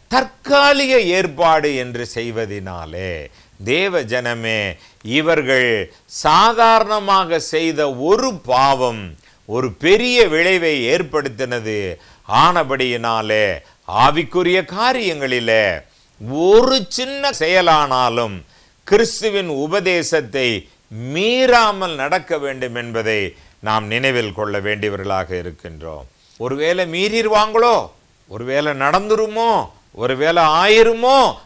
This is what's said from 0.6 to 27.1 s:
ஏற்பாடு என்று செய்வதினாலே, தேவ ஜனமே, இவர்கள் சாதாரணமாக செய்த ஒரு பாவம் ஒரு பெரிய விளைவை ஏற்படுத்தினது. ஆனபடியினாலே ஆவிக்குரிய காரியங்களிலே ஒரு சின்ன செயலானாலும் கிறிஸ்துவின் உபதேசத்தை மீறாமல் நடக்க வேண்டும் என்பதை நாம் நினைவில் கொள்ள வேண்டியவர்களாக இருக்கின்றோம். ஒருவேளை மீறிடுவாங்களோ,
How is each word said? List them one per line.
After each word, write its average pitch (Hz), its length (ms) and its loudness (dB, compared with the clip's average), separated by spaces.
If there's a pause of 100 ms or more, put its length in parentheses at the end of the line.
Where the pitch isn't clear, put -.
ஏற்பாடு 160 640 2
என்று 120 280 -6 (120)
செய்வதினாலே, 95 960 -8 (460)
தேவ 165 420 0 (100)
ஜனமே, 117 480 -2 (540)
இவர்கள் 135 580 2 (440)
சாதாரணமாக 202 1300 4
செய்த 156 440 -2 (180)
ஒரு 240 220 2 (200)
பாவம் 127 520 2 (460)
ஒரு 123 200 -2 (100)
பெரிய 233 400 2 (100)
விளைவை 165 480 2 (100)
ஏற்படுத்தினது. 123 960 -4 (480)
ஆனபடியினாலே 120 1160 0 (540)
ஆவிக்குரிய 170 600 2 (100)
காரியங்களிலே 147 920 0 (840)
ஒரு 247 320 6 (120)
சின்ன 277 440 -4
செயலானாலும் 139 1000 2 (520)
கிறிஸ்துவின் 202 720 0
உபதேசத்தை 151 880 -2 (600)
மீறாமல் 214 880 0
நடக்க 151 420 -4
வேண்டும் 127 380 -6
என்பதை 113 440 -4 (420)
நாம் 107 240 -2
நினைவில் 117 520 -2
கொள்ள 104 220 -4
வேண்டியவர்களாக 98 720 -4 (120)
இருக்கின்றோம். 80 680 -14 (320)
ஒருவேளை 156 440 -2 (100)
மீறிடுவாங்களோ, 214 800 2 (540)